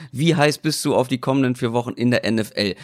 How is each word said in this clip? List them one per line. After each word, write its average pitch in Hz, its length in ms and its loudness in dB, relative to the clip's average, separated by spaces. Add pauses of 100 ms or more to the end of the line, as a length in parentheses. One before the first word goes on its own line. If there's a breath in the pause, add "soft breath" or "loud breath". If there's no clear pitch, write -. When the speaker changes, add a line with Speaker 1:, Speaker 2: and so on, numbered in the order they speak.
Speaker 1:
<laughs> 143 100 -18
Speaker 2:
Wie 151 220 2
heiß 147 220 2
bist - 300 -4
du 135 80 2
auf 120 140 2
die 131 100 -2
kommenden 127 360 0
vier 120 200 -4
Wochen 120 160 -2
in 120 200 0
der 120 140 0
N 110 140 0
F 107 160 -4
L? 101 300 -2